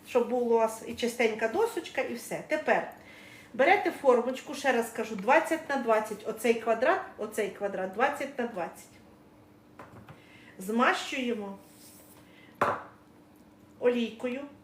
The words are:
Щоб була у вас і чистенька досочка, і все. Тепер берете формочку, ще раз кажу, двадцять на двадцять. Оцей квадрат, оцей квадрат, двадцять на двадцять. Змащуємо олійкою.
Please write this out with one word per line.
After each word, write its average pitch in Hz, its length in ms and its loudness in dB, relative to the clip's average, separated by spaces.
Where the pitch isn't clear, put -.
Щоб 233 200 2
була 247 120 2
у 233 180 4
вас 226 280 0
і 233 60 -8
чистенька 220 540 0
досочка, 330 540 -2
і 240 120 -4
все. 220 340 -8
Тепер 240 440 0
берете 339 380 4
формочку, 254 640 2
ще 269 180 0
раз 233 180 0
кажу, 220 260 -6
двадцять 311 540 2
на 277 60 0
двадцять. 220 520 0
Оцей 226 260 0
квадрат, 254 480 2
оцей 208 320 -4
квадрат, 190 440 -6
двадцять 269 460 -2
на 233 80 -2
двадцять. - 380 -8
Змащуємо 226 1000 0
олійкою. 247 600 0